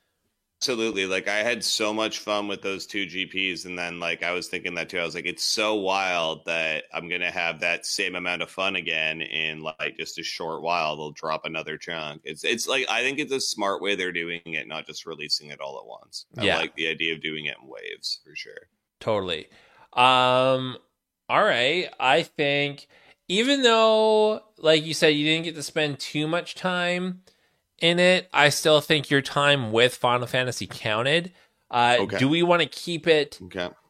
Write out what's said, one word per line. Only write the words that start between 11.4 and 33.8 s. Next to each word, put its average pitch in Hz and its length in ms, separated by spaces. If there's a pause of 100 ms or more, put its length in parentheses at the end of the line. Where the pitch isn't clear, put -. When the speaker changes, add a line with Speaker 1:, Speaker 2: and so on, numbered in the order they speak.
Speaker 1:
another 80 320
chunk." 78 480
It's, 78 180
it's 117 240
like, 131 220
I 113 140
think 135 160
it's 143 140
a 131 80
smart 98 420
way 101 140
they're 90 160
doing 85 340
it, 80 200
not 76 200
just - 180
releasing 76 460
it 71 100
all 69 180
at 50 80
once. - 380 (140)
I 110 60
Speaker 2:
Yeah. 90 120
Speaker 1:
like 80 180
the 80 140
idea 80 240
of 78 80
doing 78 240
it 73 180
in 65 60
waves, 50 560
for 76 100
sure. - 340 (300)
Speaker 2:
Totally. 95 500 (440)
Um, 127 840 (500)
all 160 160
right. 151 440 (120)
I 143 220
think 143 640 (420)
even 254 340
though, 220 800 (140)
like 156 280
you 160 100
said, 160 140
you 147 180
didn't 160 180
get 165 120
to 143 60
spend 151 360
too 151 280
much 165 280
time 180 680 (560)
in 170 200
it, 180 340
I 147 160
still 151 320
think 151 300
your 143 100
time 139 520
with 123 240
Final 123 300
Fantasy 127 400
counted. 139 680 (380)
Uh, 120 300
Speaker 1:
Okay. 98 180
Speaker 2:
do 131 100
we 165 140
wanna 175 240
keep 170 400
it 156 360
Speaker 1:
Okay. 90 260 (220)